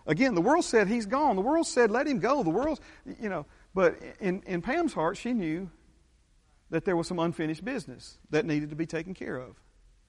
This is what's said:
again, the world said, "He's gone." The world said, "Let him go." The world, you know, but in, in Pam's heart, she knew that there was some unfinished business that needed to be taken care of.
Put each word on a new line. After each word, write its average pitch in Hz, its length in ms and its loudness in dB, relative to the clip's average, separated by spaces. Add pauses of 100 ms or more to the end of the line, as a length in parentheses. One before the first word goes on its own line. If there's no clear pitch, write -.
again, 220 280 2
the 170 60 4
world 302 240 4
said, 214 220 4
"He's 220 200 -2
gone." 262 300 2
The 185 60 0
world 302 240 2
said, 240 240 4
"Let 254 160 2
him 277 120 0
go." 247 240 2
The 165 80 2
world, 262 300 0 (400)
you 220 80 -6
know, 160 180 -6 (280)
but 185 260 4 (200)
in, 190 260 -2
in 175 140 -4
Pam's 262 320 0
heart, 165 240 0
she 233 160 -6
knew 175 380 -2 (1000)
that 160 140 -2
there 180 120 2
was 165 100 0
some 180 120 -4
unfinished 165 460 -2
business 185 540 -8 (120)
that 151 140 2
needed 151 260 -2
to 151 60 -10
be 160 100 -4
taken 165 280 -8
care 175 220 -8
of. 127 200 -12 (520)